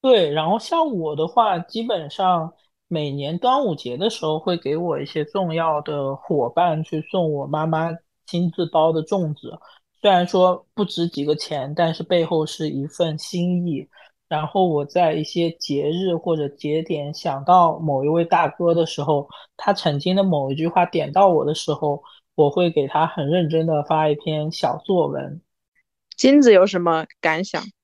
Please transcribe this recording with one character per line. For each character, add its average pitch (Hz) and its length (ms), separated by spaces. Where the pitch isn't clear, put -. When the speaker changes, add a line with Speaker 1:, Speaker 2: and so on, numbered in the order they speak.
Speaker 1:
对， 202 320
然 156 180
后 214 80
像 320 400
我 156 160
的 147 140
话， 208 320
基 220 240
本 175 260
上 175 420
每 151 240
年 143 260
端 269 260
午 175 120
节 123 200
的 196 140
时 - 140
候 156 160
会 175 160
给 151 200
我 165 240
一 139 60
些 151 180
重 175 300
要 160 260
的 139 360
伙 135 340
伴 165 320
去 156 200
送 165 300
我 139 140
妈 151 200
妈 165 240
亲 175 240
自 170 160
包 160 240
的 160 140
粽 170 280
子。 - 240
虽 208 100
然 180 160
说 180 480
不 208 100
值 170 240
几 143 160
个 147 100
钱， 143 400
但 165 180
是 165 100
背 170 220
后 156 220
是 156 220
一 139 180
份 156 320
心 175 480
意。 147 220
然 156 160
后 185 220
我 147 180
在 165 280
一 160 100
些 170 300
节 143 360
日 175 280
或 165 200
者 147 120
节 151 340
点 151 320
想 139 300
到 175 340
某 143 260
一 147 40
位 170 160
大 170 240
哥 170 260
的 170 100
时 - 160
候， 143 280
他 - 160
曾 151 280
经 180 160
的 196 80
某 147 260
一 135 60
句 156 100
话 175 180
点 156 280
到 190 160
我 160 160
的 151 100
时 - 180
候， 143 300
我 147 160
会 180 180
给 147 200
他 151 180
很 151 220
认 170 200
真 160 180
地 151 180
发 156 240
一 151 80
篇 156 340
小 - 340
作 175 220
文。 139 340
Speaker 2:
金 277 260
子 240 100
有 190 140
什 190 140
么 165 260
感 160 240
想？ 170 180